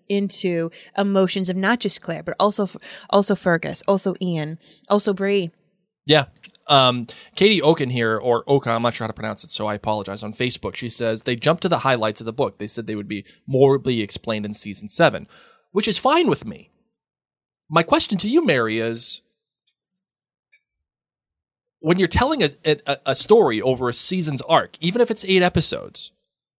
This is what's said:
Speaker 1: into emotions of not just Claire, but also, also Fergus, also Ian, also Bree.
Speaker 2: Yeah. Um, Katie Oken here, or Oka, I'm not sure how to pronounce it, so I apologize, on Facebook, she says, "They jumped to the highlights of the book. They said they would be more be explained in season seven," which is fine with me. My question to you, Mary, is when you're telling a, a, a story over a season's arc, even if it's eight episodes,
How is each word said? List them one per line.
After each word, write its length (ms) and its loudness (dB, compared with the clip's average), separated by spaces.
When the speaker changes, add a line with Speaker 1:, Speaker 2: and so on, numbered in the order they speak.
Speaker 1:
into 640 -2
emotions 520 0
of 80 -4
not 240 0
just 200 -2
Claire, 220 -10
but 160 -8
also, 300 0
also 260 4
Fergus, 500 -2
also 360 0
Ian, 380 -4
also 260 2
Bree. 380 -2
Speaker 2:
Yeah. 220 4
Um, 380 4
Katie 260 4
Oken 300 0
here, 260 0
or 300 0
Oka, 240 2
I'm 100 0
not 140 0
sure 100 -6
how 40 -4
to 40 -10
pronounce 300 -10
it, 80 -14
so 160 -6
I 80 -4
apologize, 480 -6
on 100 -10
Facebook, 400 -4
she 160 -10
says, 320 -2
"They 140 -4
jumped 260 0
to 80 -4
the 100 0
highlights 420 0
of 40 -12
the 80 -6
book. 240 -4
They 80 -10
said 220 -8
they 80 -6
would 120 -8
be 160 -10
more 320 4
be 240 -2
explained 460 -6
in 80 -10
season 340 -10
seven," 380 2
which 140 0
is 120 2
fine 280 2
with 160 0
me. 280 -14
My 140 2
question 340 0
to 100 -4
you, 160 2
Mary, 360 0
is 420 -4
when 200 2
you're 80 4
telling 360 2
a, 60 2
a, 320 -2
a 80 2
story 460 4
over 280 0
a 40 -2
season's 500 2
arc, 380 0
even 200 0
if 100 2
it's 140 -6
eight 180 4
episodes, 680 -2